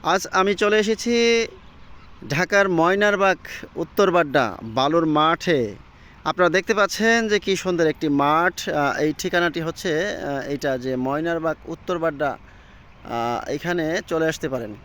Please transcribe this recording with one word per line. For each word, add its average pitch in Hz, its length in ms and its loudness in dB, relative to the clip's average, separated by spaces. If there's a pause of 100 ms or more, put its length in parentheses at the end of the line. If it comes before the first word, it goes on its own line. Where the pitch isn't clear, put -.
আজ 185 300 0
আমি 190 220 2
চলে 208 240 4
এসেছি 233 680 2 (800)
ঢাকার 190 400 2
ময়নারবাগ 190 680 4 (360)
উত্তর 185 360 2
বাড্ডা 143 520 2
বালুর 139 440 0
মাঠে। 151 680 2 (500)
আপনারা 175 240 2
দেখতে 190 260 2
পাচ্ছেন 220 540 2
যে 208 100 2
কি 190 180 0
সুন্দর 170 300 0
একটি 156 220 -2
মাঠ। 151 600 2
আহ, 147 300 -2
এই 156 200 0
ঠিকানাটি 175 420 -2
হচ্ছে, 165 460 -4
আহ, 143 440 -6
এইটা 143 280 -2
যে 127 180 -4
ময়নারবাগ 156 600 -2 (100)
উত্তর 175 320 -6
বাড্ডা, 147 400 -2 (680)
আহ, 117 460 -4
এখানে 165 580 -4
চলে 160 180 0
আসতে 160 220 -4
পারেন। 113 260 -8 (100)